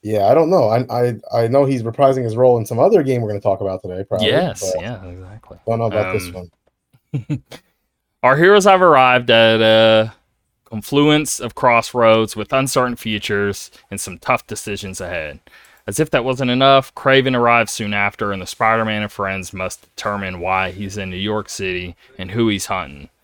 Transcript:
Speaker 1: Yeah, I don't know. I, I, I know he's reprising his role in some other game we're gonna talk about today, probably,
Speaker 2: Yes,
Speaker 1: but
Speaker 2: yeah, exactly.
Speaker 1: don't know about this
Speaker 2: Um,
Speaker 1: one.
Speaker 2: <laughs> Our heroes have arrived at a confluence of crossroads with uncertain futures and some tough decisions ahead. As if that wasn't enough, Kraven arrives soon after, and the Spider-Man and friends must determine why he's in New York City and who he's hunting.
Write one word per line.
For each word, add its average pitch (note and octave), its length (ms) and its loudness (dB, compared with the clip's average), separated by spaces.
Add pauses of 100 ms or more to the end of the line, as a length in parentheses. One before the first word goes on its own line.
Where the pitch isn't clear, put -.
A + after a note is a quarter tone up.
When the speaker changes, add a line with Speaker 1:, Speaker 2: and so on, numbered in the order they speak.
Speaker 1:
Yeah, G#2+ 260 0
I B2 80 6
don't D#3+ 160 2
know. C#3+ 180 2
I, A#2+ 200 0
I, A#2+ 260 -2 (180)
I A#2 140 0
know C#3 180 2
he's C3 160 -2
reprising C3 420 0
his A2 140 -6
role B2 220 4
in A2 80 -6
some A#2 100 -6
other F3+ 240 4
game B2+ 220 -2
we're G#2+ 60 -6
gonna G2+ 100 -6
talk G2 220 -2
about F#2+ 200 -6
today, F#2 220 -10
probably, G2 240 -2
Speaker 2:
Yes, A#2+ 460 -2
Speaker 1:
but F#2 60 -4
Speaker 2:
yeah, G2 240 -10
exactly. F#2 640 -18
Speaker 1:
don't A2+ 140 -2
know A#2 60 -2
about G2 280 -2
this F#2 140 -4
Speaker 2:
Um, F2 220 -16 (640)
Speaker 1:
one. C#3 320 -6 (400)
Speaker 2:
<laughs> - 400 -20
Our C3 140 4
heroes F#3+ 280 6
have F#3+ 180 6
arrived B2+ 480 4
at A2+ 300 6
a A2 520 4 (520)
confluence D3 760 0
of A#2 160 -10
crossroads A2+ 800 2
with G#2+ 180 -8
uncertain C3 440 0
futures G2+ 760 -4 (180)
and G2 100 -12
some F2+ 200 -12
tough - 260 -2
decisions G2 560 -12
ahead. E2 380 -10 (480)
As G#2+ 120 -8
if D3+ 120 -2
that B2 140 -2
wasn't B2+ 260 -2
enough, C3+ 420 4
Kraven C3+ 420 2
arrives A#2 360 2
soon G#2 220 -8
after, G2+ 380 -4
and F#2+ 120 -8
the F2 40 -12
Spider-Man A2 560 -2
and G#2 80 -8
friends F#2+ 420 -8
must F#2 280 -10
determine G2 580 -8
why F#2 300 -2
he's G2 280 -12
in F#2+ 120 -8
New F#2 60 -10
York G#2 340 -6
City F2+ 460 -8 (220)
and F#2 140 -12
who A#2 160 0
he's G#2 200 -2
hunting. C#2+ 420 -10 (140)